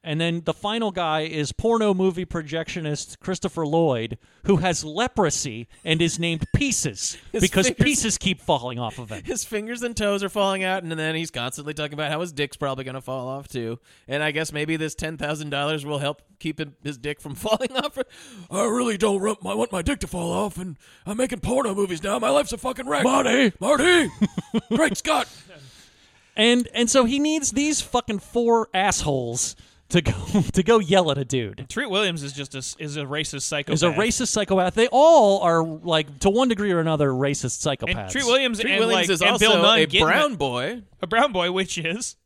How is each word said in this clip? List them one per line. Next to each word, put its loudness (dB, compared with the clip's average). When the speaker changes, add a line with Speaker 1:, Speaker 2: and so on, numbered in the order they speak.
Speaker 1:
And -4
then -2
the 0
final -4
guy -2
is -4
porno 2
movie 0
projectionist -6
Christopher -4
Lloyd, 0
who 6
has 0
leprosy -2
and 0
is 0
named -2
Pieces -2
Speaker 2:
<laughs> -16
His -2
Speaker 1:
because 2
Speaker 2:
fingers 2
Speaker 1:
pieces 0
keep -2
falling -2
off -6
of -12
him. -10
Speaker 2:
His -6
fingers -8
and -6
toes 0
are -4
falling 0
out, -2
and -8
then -4
he's -4
constantly -8
talking -6
about -4
how -4
his -6
dick's -4
probably -4
gonna -10
fall -8
off, -10
too. -6
And -4
I -2
guess -4
maybe -4
this -6
ten -8
thousand -6
dollars -4
will -6
help -6
keep -6
him, -8
his -8
dick -8
from -12
<laughs> -
falling -2
off. -4
"I 0
really 0
don't 2
want -2
my, -4
want -2
my -2
dick 0
to -6
fall -6
off, -2
and -10
I'm -6
making -2
porno 0
movies -2
now. -2
My 0
life's 2
a -8
fucking -6
wreck. 0
Speaker 1:
Marty! 4
Speaker 2:
Marty! 4
Speaker 1:
<laughs> -4
Speaker 2:
Great 2
Scott!" 0
Speaker 1:
And, 4
and 2
so 6
he 0
needs 0
these 0
fucking -2
four 0
assholes 0
to 4
go, -2
<laughs> 0
to 2
go 6
yell 4
at 0
a -4
dude. -4
Speaker 3:
Treat -4
Williams -2
is -10
just -12
a -8
s-, -10
is -10
a -6
racist -6
psychopath. -4
Speaker 1:
Is 2
a 4
racist 0
psychopath. 0
They 4
all 8
are, 4
like, -2
to 4
one 4
degree 0
or 2
another, 2
racist -2
psychopaths. -2
Speaker 3:
And -8
Treat -4
Williams 2
Speaker 2:
Treat 0
Speaker 3:
and, 2
Speaker 2:
Williams 2
Speaker 3:
like, 4
Speaker 2:
is 0
Speaker 3:
and 4
Speaker 2:
also 4
Speaker 3:
Bill 6
Nunn 6
Speaker 2:
a 6
Speaker 3:
getting 2
Speaker 2:
brown 2
Speaker 3:
it. -10
Speaker 2:
boy. -4
Speaker 3:
A -6
brown 0
boy, -2
which -4
is? -6